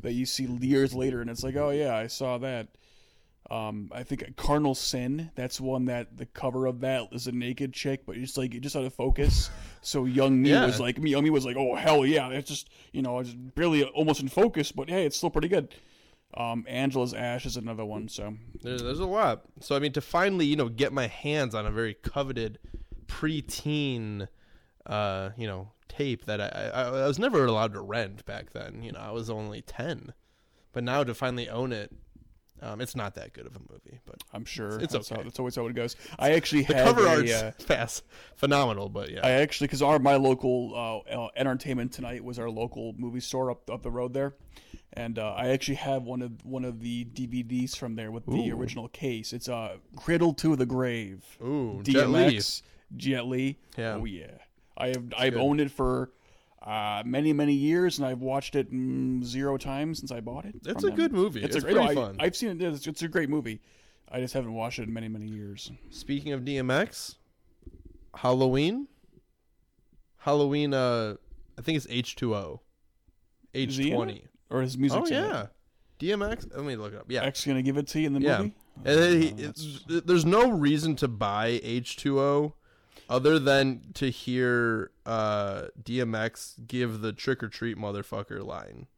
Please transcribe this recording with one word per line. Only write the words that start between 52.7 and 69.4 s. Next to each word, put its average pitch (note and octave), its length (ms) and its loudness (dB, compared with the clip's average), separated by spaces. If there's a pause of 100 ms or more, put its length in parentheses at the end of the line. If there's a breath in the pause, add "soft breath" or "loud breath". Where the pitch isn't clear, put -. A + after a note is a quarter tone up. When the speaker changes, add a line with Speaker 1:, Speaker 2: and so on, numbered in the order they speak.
Speaker 1:
Jet B2 320 -2
Li. C3 320 -2 (180)
Speaker 2:
Yeah. A2+ 180 -4
Speaker 1:
Oh A2 100 -4
yeah, F#2 260 -10 (460)
I B2+ 100 -2
have, B2 300 -4
I've B2+ 160 2
Speaker 2:
good. A#2 80 2
Speaker 1:
owned C#3+ 180 4
it C#3 120 2
for, B2+ 400 0 (500 soft breath)
uh, G#2+ 440 -4
many, C#3+ 280 2
many D3 200 4
years, E3+ 440 2
and C#3+ 100 -2
I've B2+ 140 -4
watched C3 340 -4
it, C3+ 160 0
mm, B2+ 500 -2
zero C3+ 360 -2
times D3 420 -4
since C3 140 -10
I A#2+ 80 -8
bought B2 240 -10
it G#3 100 -14 (100)
Speaker 2:
It's - 0 -
Speaker 1:
from G3+ 120 -4
Speaker 2:
a G4+ 100 2
Speaker 1:
them. - 80 2
Speaker 2:
good D#4+ 160 2
movie. G3+ 320 2
Speaker 1:
It's C#3+ 140 0
Speaker 2:
It's C#3 80 0
Speaker 1:
a - 20 -2
great, F3+ 80 4
Speaker 2:
pretty - 160 6
Speaker 1:
I, C#3+ 100 4
Speaker 2:
fun. G2+ 200 -6
Speaker 1:
I've F3+ 160 2
seen A3+ 140 -2
it. E3+ 100 -4
It's, D#3 260 -2
it's D#3+ 140 -8
a E3 80 -4
great D#3+ 200 0
movie. A#2 300 -2 (500 soft breath)
I B2+ 120 -4
just B2+ 120 -6
haven't A#2+ 200 -2
watched A2+ 260 -6
it A#2 40 -6
in A2 100 -6
many, A2+ 160 -6
many G#2+ 160 -8
years. G#2 460 -12 (180)
Speaker 2:
Speaking C#3+ 420 -6
of B2+ 140 -4
D C#3 120 -2
M B2+ 140 0
X, - 440 -2 (1000)
Halloween, C3+ 720 2 (1300)